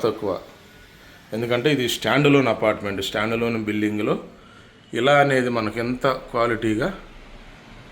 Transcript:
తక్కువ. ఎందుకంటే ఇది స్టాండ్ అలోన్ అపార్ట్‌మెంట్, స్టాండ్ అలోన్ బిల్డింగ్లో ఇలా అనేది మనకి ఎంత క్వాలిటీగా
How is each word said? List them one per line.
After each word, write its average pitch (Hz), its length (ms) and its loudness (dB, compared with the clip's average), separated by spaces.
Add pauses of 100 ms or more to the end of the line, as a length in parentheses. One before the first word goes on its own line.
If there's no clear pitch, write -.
తక్కువ. 104 260 -2 (1040)
ఎందుకంటే 120 380 -2
ఇది 123 120 0 (100)
స్టాండ్ 127 340 4
అలోన్ 131 240 6
అపార్ట్‌మెంట్, 101 540 0
స్టాండ్ 110 280 -2
అలోన్ 117 220 -2 (100)
బిల్డింగ్లో 107 460 0 (840)
ఇలా 139 140 4 (120)
అనేది 131 320 2
మనకి 110 280 -2
ఎంత 127 220 -2 (240)
క్వాలిటీగా 117 580 0 (1000)